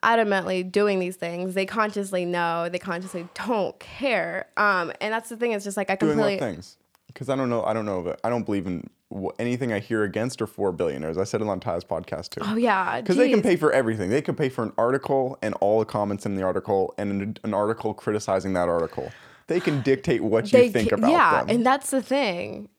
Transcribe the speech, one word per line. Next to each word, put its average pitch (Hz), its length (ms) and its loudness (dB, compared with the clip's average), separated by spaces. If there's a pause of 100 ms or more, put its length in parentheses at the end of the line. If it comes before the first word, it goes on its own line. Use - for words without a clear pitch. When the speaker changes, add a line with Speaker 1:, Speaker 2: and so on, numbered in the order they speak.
Speaker 1:
adamantly 196 640 0
doing 202 300 2
these 185 160 -4
things. 175 380 -6
They 190 120 0
consciously 202 600 -2
know. 170 440 0
They 175 100 -4
consciously 175 540 -8
don't 214 460 -2
care. 190 680 -4 (100)
Um, 190 420 2
and 214 140 -2
that's 214 160 -4
the 233 80 -12
thing. 233 160 0
It's 202 100 -4
just, 202 140 -6
like, 196 120 -2
I 196 60 2
Speaker 2:
Doing 156 220 2
what 220 80 4
Speaker 1:
completely 175 300 0
Speaker 2:
things? - 220 -18 (360)
'Cause 127 160 -10
I 135 80 4
don't 131 120 0
know. 117 140 2
I 110 100 2
don't 110 120 0
know 95 180 -2
that, 85 220 -4
I 113 40 2
don't 120 140 0
believe 98 240 -2
in 90 220 -4 (240)
wh-, 95 160 -4 (100)
anything 120 320 -2
I 104 80 0
hear 107 240 0
against 110 380 -2
or 107 60 -2
for 95 260 -2
billionaires. 80 440 -2
I 95 60 2
said 104 180 -2
it 107 60 -2
on 92 140 -2
Ty's 87 240 -4
podcast - 460 -6
too. - 120 -8
Speaker 1:
Oh, 208 140 -2
yeah. 190 440 2
Speaker 2:
'Cause 196 140 2
they - 140 6
can 240 100 6
Speaker 1:
Jeez. 170 40 -2
Speaker 2:
pay 175 120 4
for 156 160 2
everything. 113 380 2
They 135 120 2
could 156 140 -4
pay 143 140 0
for 123 140 -4
an 107 140 -4
article 131 640 0
and 107 200 -2
all 107 180 4
the 110 60 2
comments 101 400 -2
in 101 100 -2
the 95 80 -2
article 95 540 0
and 101 240 -2
an, 101 240 -6
an 107 80 -2
article 107 400 0
criticizing 98 600 -2
that 87 140 2
article. 82 480 -2 (320)
They 180 140 0
can 143 200 0
dictate 131 420 2
what 110 280 2
you 254 80 10
Speaker 1:
They 247 120 8
Speaker 2:
think 196 180 2
Speaker 1:
ca-, - 60 4
Speaker 2:
about 226 160 4
Speaker 1:
yeah, 196 340 6
Speaker 2:
them. 220 100 2
Speaker 1:
and 233 100 2
that's 277 260 2
the 269 100 2
thing. 202 680 -2 (120)